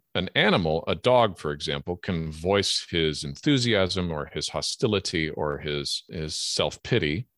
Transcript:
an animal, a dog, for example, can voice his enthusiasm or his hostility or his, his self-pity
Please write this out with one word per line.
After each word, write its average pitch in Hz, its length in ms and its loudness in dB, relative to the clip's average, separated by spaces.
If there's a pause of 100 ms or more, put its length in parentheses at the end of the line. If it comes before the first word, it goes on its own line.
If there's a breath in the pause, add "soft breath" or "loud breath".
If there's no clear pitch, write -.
(160)
an 92 180 -2
animal, 120 540 2
a 92 80 0
dog, 117 420 4
for 76 140 -4
example, 73 460 -4
can 80 340 -4
voice 92 580 0
his 80 340 0
enthusiasm 95 880 2
or 73 220 -6
his 76 160 -4
hostility 87 800 0
or 73 300 -4
his, 73 500 -4
his 78 260 -6
self-pity 82 920 0 (100)